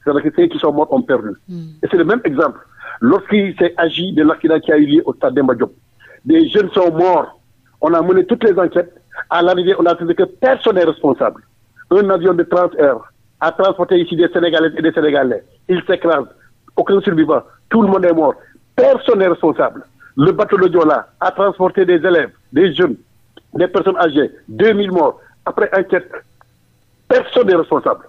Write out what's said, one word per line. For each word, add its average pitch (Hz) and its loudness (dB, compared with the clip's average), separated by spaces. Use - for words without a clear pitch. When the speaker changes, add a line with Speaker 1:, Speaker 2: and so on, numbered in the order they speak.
Speaker 1:
C'est-à-dire 147 -2
que 151 -4
ceux 175 4
qui 165 -4
sont 151 -2
morts 151 -2
ont 131 0
perdu. 110 -4
Speaker 2:
Hmm. 170 -14
Speaker 1:
Et - -6
c'est 196 -2
le 170 2
même 214 -2
exemple. 139 -4
Lorsqu'il 196 0
s'est 175 0
agi 170 -4
de 151 0
l'accident 156 0
qui 160 -2
a 151 2
eu 151 4
lieu 147 2
au 127 -6
stade 127 -4
Demba 131 0
Diop, 123 -4
des 160 4
jeunes 202 0
sont 175 2
morts. 165 0
On 165 0
a 165 2
mené 185 2
toutes 240 -2
les 196 2
enquêtes. 175 -2
À 170 0
l'arrivée, 180 2
on 165 2
a 170 2
trouvé 170 -4
que 185 2
personne 240 0
n'est 175 2
responsable. 135 -2
Un 196 2
avion 180 2
de 170 -2
Transair 165 0
a 160 -2
transporté 185 0
ici 170 -2
des 170 2
Sénégalais 165 0
et 160 -6
des 160 0
Sénégalais. 143 -2
Il 180 -2
s'écrase. 165 -2
Aucun 196 0
survivant. 156 0
Tout 226 2
le 202 2
monde 190 0
est 175 4
mort. 156 0
Personne 254 2
n'est 190 2
responsable. 156 -2
Le 160 2
bateau 208 0
de 185 2
Diola 156 0
a 185 -2
transporté 185 -2
des 180 2
élèves, 165 0
des 165 2
jeunes, 143 0
des 175 -2
personnes 185 -2
âgées. 151 0
Deux 170 0
mille 202 -2
morts. 160 0
Après 196 -4
enquête, 185 -4
personne 254 0
n'est 185 2
responsable. 147 -2